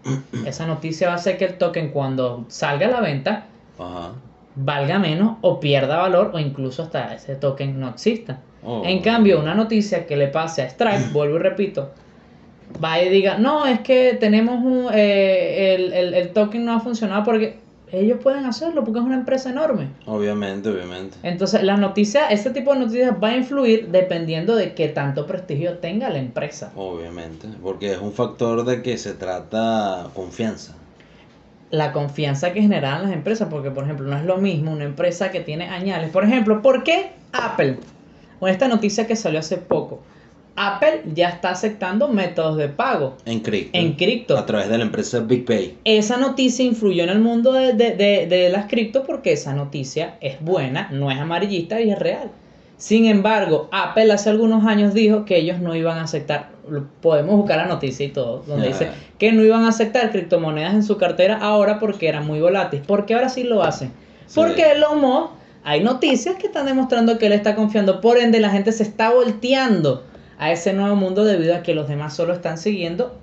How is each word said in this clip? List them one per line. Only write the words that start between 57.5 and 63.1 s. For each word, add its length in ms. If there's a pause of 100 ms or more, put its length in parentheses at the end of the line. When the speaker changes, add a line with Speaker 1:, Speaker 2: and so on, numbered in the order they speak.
Speaker 2:
la 80
noticia 400
y 40
todo, 380
donde 200
dice 180
Speaker 1:
Ajá. 80 (240)
Speaker 2:
que 140
no 120
iban 200
a 60
aceptar 420
criptomonedas 640
en 80
su 140
cartera 440
ahora 380
porque 280
era 140
muy 180
volátil. 420
¿Por 260
qué 80